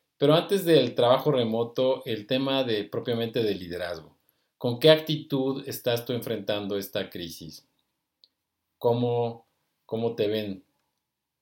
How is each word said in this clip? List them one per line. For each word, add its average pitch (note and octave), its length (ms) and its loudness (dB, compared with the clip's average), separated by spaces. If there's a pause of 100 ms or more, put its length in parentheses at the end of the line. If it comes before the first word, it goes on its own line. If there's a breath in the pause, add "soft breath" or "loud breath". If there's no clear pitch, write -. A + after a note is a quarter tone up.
(200 soft breath)
pero D3 160 6
antes F3 280 2
del C#3+ 300 6
trabajo C3 380 4
remoto, A#2+ 760 0
el G#2+ 220 -6
tema C3+ 360 0
de, A2 200 -2
propiamente A#2 580 -4
del G#2 160 0
liderazgo. F2 580 -10 (440)
¿Con A#2+ 200 -4
qué D#3 120 8
actitud C#3+ 760 -2
estás A#2+ 380 -2
tú B2 80 -4
enfrentando G#2 640 -4
esta G2 320 -6
crisis? E2 580 -14 (1120)
¿Cómo, A#2+ 680 -2 (400)
cómo A2+ 260 -4
te A2 140 0
ven G#2 360 -4 (800)